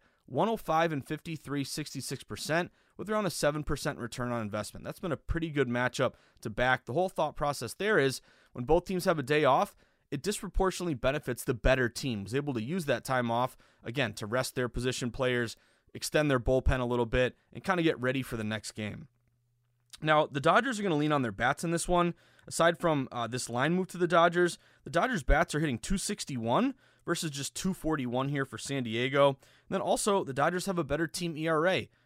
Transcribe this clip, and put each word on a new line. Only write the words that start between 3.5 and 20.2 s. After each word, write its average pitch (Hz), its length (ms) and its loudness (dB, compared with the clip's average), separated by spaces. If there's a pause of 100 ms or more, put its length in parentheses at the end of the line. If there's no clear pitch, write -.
percent 147 340 -4
return 120 340 -6
on 120 80 -2
investment. 104 440 -6
That's 147 160 -12
been 175 120 -4
a - 40 -4
pretty - 340 -4
good 139 180 2
matchup 123 460 0 (280)
to 120 80 -6
back. 123 360 2
The 120 60 -6
whole 180 160 0
thought 151 280 -2
process 143 380 -2
there 202 240 2
is 135 220 4 (320)
when 123 120 -8
both 165 200 4
teams 180 200 -2
have 175 140 4
a 139 60 -2
day 151 200 2
off, 151 320 4 (340)
it 143 120 -4
disproportionately 185 720 0
benefits 127 500 -2
the 135 100 0
better 127 340 4
team, 110 340 -4
who's 98 120 -6
able 143 200 -2
to 110 80 -2
use 156 240 -4
that 123 180 0
time 123 260 0
off, 120 260 0 (280)
again, 123 300 -2
to 110 120 -8
rest 123 280 -2
their 123 140 -2
position 123 420 -4
players, 123 460 0 (380)
extend 151 360 0
their 131 100 4
bullpen 131 400 2
a 123 60 0
little 120 200 2
bit, 123 300 0 (160)
and 120 120 -14
kinda 180 180 0
get 160 180 2
ready 127 220 0
for 120 160 -8
the 107 60 -4
next 107 280 -6
game. - 360 -8 (920)
Now, 156 260 4